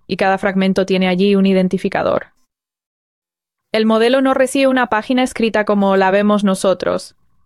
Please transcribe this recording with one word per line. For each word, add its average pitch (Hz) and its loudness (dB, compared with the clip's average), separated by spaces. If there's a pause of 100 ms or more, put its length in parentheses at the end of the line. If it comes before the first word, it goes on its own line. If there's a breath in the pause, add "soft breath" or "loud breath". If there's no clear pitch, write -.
y 185 -4
cada 190 0
fragmento 190 0
tiene 185 0
allí 190 2
un 196 2
identificador. 185 -2 (1400)
El 220 0
modelo 233 2
no 262 0
recibe 269 0
una 254 0
página 254 -2
escrita 220 -2
como 202 0
la 190 2
vemos 208 0
nosotros, 185 -2 (320)